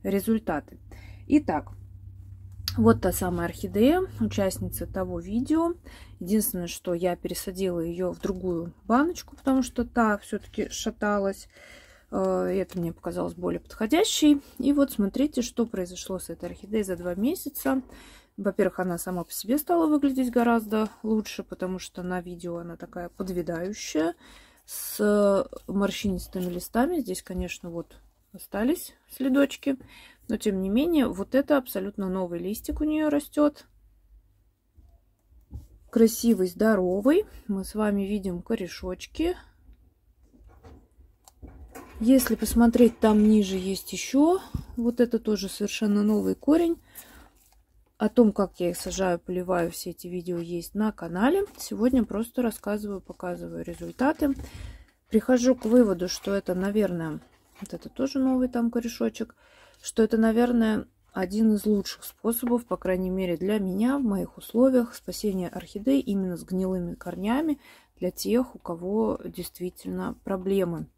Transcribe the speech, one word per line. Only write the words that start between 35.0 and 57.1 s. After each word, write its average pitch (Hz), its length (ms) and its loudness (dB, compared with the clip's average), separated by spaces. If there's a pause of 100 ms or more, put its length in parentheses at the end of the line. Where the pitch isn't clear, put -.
Красивый, 220 560 4
здоровый. 208 800 4 (240)
Мы 190 160 -4
с - 100 -12
вами 208 280 0
видим 190 400 -4
корешочки. 214 920 -6 (2500)
Если 247 380 6
посмотреть, 226 640 4
там 214 280 6
ниже 202 280 4
есть 185 360 -6
еще. 311 480 2 (360)
Вот 240 240 -2
это 233 180 2
тоже 202 300 -2
совершенно 208 540 0
новый 202 340 2
корень. 339 440 2 (1160)
О 214 100 0
том, 214 240 6
как - 280 -4
я 175 100 0
их 175 80 -8
сажаю, 180 400 -2
поливаю, 175 520 -2
все 175 200 -10
эти - 160 -16
видео 175 320 -6
есть 170 360 -8
на 214 180 0
канале. 220 520 0 (140)
Сегодня 233 460 2
просто 220 360 -4
рассказываю, 208 600 -4
показываю 170 640 -10
результаты. 247 720 -2 (760)
Прихожу 247 440 4
к 247 120 -4
выводу, 208 420 6
что - 240 -4
это, 196 220 -2
наверное, 180 680 0 (400)